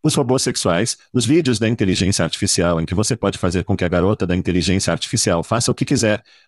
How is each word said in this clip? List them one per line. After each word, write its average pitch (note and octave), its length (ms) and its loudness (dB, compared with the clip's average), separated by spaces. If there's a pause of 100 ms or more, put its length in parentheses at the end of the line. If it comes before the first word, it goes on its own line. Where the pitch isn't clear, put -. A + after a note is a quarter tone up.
Os D#3 120 2
robôs C3 260 2
sexuais, G2+ 560 0 (160)
os B2 120 0
vídeos C#3 340 2
da A2+ 80 2
inteligência G2 560 0
artificial E2+ 580 0
em D#2+ 40 -2
que E2+ 100 -4
você G#2+ 200 0
pode G2 220 -2
fazer F2 280 -2
com G2 120 0
que - 60 -2
a F2+ 40 0
garota F#2 380 2
da F2+ 100 0
inteligência F2+ 560 0
artificial F2 520 0
faça A#2 280 -2
o A2+ 40 -2
que B2 100 -2
quiser, G#2+ 380 0 (240)